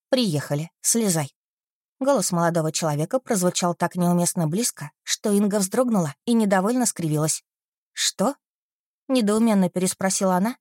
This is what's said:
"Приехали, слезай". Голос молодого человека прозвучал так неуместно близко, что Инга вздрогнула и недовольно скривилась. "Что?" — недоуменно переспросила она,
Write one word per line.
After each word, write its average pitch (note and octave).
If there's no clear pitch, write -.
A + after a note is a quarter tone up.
"Приехали, D#3+
слезай". F3+
Голос C4
молодого E3+
человека D3+
прозвучал F3+
так F3
неуместно F3
близко, E3
что -
Инга G3+
вздрогнула G3
и A#3+
недовольно A3
скривилась. D#3
"Что?" — -
недоуменно G#3+
переспросила F#3
она, G#3